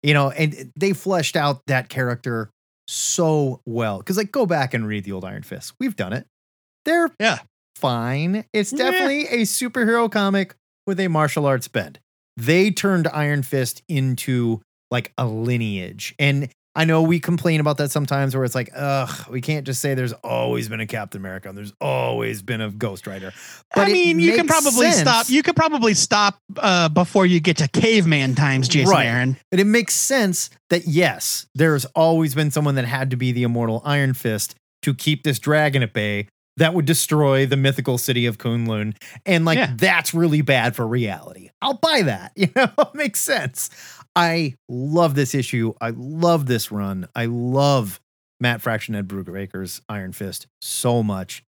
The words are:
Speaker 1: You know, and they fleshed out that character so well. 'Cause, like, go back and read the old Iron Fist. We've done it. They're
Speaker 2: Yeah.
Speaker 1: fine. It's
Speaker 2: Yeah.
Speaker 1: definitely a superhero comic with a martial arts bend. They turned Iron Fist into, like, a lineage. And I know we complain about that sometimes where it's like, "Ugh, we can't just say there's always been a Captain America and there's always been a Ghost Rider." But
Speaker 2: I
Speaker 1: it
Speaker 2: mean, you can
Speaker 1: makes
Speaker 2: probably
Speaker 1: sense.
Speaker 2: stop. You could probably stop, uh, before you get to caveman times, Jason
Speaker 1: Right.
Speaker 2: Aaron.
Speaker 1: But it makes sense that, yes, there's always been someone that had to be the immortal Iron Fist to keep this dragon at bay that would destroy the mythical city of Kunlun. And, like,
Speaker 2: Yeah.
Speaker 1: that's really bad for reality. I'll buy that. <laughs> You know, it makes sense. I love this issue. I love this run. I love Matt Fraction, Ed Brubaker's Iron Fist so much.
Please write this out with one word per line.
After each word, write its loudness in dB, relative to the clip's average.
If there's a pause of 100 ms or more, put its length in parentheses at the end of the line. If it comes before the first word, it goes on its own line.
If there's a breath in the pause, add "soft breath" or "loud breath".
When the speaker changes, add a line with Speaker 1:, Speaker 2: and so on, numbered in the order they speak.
Speaker 1:
You 4
know, 4
and -4
they 0
fleshed -2
out 0
that -2
character -4 (380)
so 0
well. -4
'Cause, -6
like, -8
go 0
back -2
and -2
read -6
the -8
old -8
Iron -12
Fist. -16
We've -4
done -6
it. -8 (580)
They're 2 (100)
Speaker 2:
Yeah. 0 (380)
Speaker 1:
fine. -2
It's -2
Speaker 2:
Yeah. -6
Speaker 1:
definitely 0
a 0
superhero 0
comic 0 (320)
with -2
a 0
martial 2
arts 0
bend. -6 (380)
They 2
turned 0
Iron 0
Fist -4
into, 0 (280)
like, -4
a 0
lineage. -4
And 0 (260)
I 2
know 4
we 2
complain 0
about 0
that -2
sometimes -2
where -2
it's -6
like, -4
"Ugh, -4 (200)
we -8
can't -4
just -6
say 0
there's -2 (100)
always -4
been -8
a -6
Captain -10
America -12
and -16
there's -16
always -4
been -6
a -6
Ghost -8
Rider." -12 (440 loud breath)
But 4
Speaker 2:
I 4
Speaker 1:
it 4
Speaker 2:
mean, 4
you 6
can 2
Speaker 1:
makes 4
Speaker 2:
probably 4
Speaker 1:
sense. 4
Speaker 2:
stop. 4
You 4
could 0
probably 2
stop, 2 (180)
uh, 4
before 4
you 6
get 2
to 0
caveman 4
times, 2
Jason 4
Speaker 1:
Right. 4
Speaker 2:
Aaron. 0 (140)
Speaker 1:
But 2
it 4
makes 2
sense 0 (220 soft breath)
that, 0
yes, 0 (100)
there's 2 (100)
always 4
been 0
someone 0
that 0
had -2
to -2
be 0
the 0
immortal 0
Iron 0
Fist -4 (260)
to -2
keep -2
this 0
dragon 2
at -4
bay -2 (300)
that 4
would 2
destroy 2
the 2
mythical 0
city 0
of -2
Kunlun. -2 (320 loud breath)
And, 2
like, 2
Speaker 2:
Yeah. 0
Speaker 1:
that's 0
really 2
bad 2
for -4
reality. -6 (100)
I'll -2
buy 2
that. -2
<laughs> -18
You 2
know, 4
it 2
makes -4
sense. -4 (460 loud breath)
I 2 (120)
love 2
this 0
issue. 0
I -4
love 0
this -2
run. -6
I -4
love 0 (420)
Matt 0
Fraction, -4
Ed -6
Brubaker's -10
Iron -8
Fist -12 (140)
so -2
much. -6